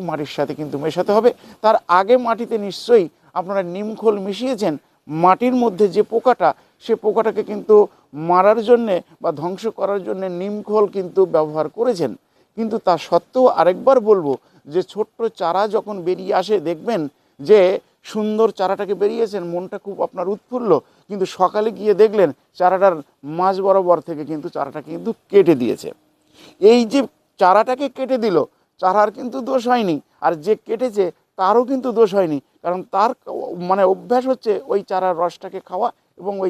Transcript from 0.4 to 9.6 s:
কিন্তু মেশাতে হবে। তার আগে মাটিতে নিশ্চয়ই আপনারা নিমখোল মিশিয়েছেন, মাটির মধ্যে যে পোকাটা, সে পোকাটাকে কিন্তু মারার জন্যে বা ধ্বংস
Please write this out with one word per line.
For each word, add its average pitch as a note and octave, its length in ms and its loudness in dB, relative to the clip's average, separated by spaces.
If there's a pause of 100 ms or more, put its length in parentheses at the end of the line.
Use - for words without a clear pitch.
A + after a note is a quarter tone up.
কিন্তু D3 240 -8
মেশাতে F3 340 -2
হবে। A#3 120 4 (340)
তার A3 120 4 (240)
আগে G3+ 160 4 (120)
মাটিতে A3+ 280 -4 (120)
নিশ্চয়ই G3+ 380 2 (340)
আপনারা G3 220 -4 (140)
নিমখোল G#3+ 400 -2 (100)
মিশিয়েছেন, G#3 480 -4 (500)
মাটির G#3+ 400 2
মধ্যে G#3 220 0 (100)
যে G#3 60 4 (100)
পোকাটা, A3+ 380 2 (340)
সে A#3 100 -4 (100)
পোকাটাকে G#3+ 480 0
কিন্তু G#3+ 240 2 (540)
মারার F#3+ 300 4 (100)
জন্যে A#3 260 4 (280)
বা E3+ 60 -2 (120)
ধ্বংস F#3 220 -8 (160)